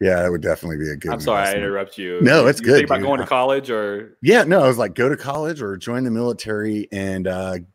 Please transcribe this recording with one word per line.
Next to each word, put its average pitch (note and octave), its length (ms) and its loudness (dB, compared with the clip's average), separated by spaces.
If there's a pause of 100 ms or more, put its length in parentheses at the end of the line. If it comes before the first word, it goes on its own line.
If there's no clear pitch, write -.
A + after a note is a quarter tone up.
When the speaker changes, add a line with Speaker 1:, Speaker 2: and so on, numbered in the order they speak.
Speaker 1:
Yeah, F#2 220 2
that F2+ 60 0
would E2+ 120 -2
definitely E2 360 -4
be D2+ 120 -6
a D2 80 -6
good D#2 160 -6
Speaker 2:
I'm D2+ 80 -6
sorry, G#2 160 0
I G2 60 2
Speaker 1:
investment. G2+ 200 -2
Speaker 2:
interrupt G2 340 -6
you. F2+ 240 -6
Speaker 1:
No, D3 200 6
Speaker 2:
You, A#2+ 80 6
Speaker 1:
it's C#3+ 100 0
Speaker 2:
you A2+ 60 -6
Speaker 1:
good, B2+ 140 6
Speaker 2:
think C#3+ 80 2
about C#3 100 0
Speaker 1:
dude. G2 80 -2
Speaker 2:
going C#3 140 0
to A2+ 40 -4
Speaker 1:
I F#2+ 40 -8
Speaker 2:
college C3+ 440 0
or? G#2 500 -6
Speaker 1:
Yeah, G3+ 220 6
no, E3+ 180 4
I C3+ 60 6
was B2+ 100 4
like, G#2 160 -2
"Go B2 140 0
to D3 80 0
college D3+ 460 -8
or G2 160 -6
join A#2+ 260 -4
the B2 80 -2
military G#2+ 800 -4
and, F#2+ 360 -4
uh, F#2 320 -4 (160)